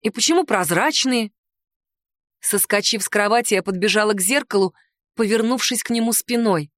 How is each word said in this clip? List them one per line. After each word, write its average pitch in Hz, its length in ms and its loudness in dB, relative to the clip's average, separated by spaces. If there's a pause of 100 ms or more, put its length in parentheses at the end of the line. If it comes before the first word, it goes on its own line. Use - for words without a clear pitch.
И - 80 -2
почему 320 360 2
прозрачные?» 220 840 0 (1080)
Соскочив 202 640 -2
с - 80 -6
кровати, 214 420 0
я 196 100 0
подбежала 202 520 0
к 196 80 -4
зеркалу, 196 520 0 (400)
повернувшись 226 680 0
к - 80 -6
нему 233 240 0
спиной. 214 640 0